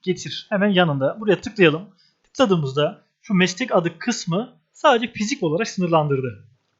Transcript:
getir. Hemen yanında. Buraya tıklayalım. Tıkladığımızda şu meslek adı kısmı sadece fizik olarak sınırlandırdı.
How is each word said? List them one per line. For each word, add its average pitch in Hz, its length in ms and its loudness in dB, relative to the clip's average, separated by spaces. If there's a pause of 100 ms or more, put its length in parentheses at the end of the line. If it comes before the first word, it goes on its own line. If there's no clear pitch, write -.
getir. 175 480 -8
Hemen 202 180 0
yanında. 165 520 0
Buraya 208 220 2
tıklayalım. 175 480 2 (340)
Tıkladığımızda 160 800 0 (200)
şu - 120 -6
meslek 190 420 0
adı 170 240 -2
kısmı 220 540 -6 (200)
sadece 247 400 2
fizik 214 300 -4
olarak 170 240 -2
sınırlandırdı. 151 800 -2 (340)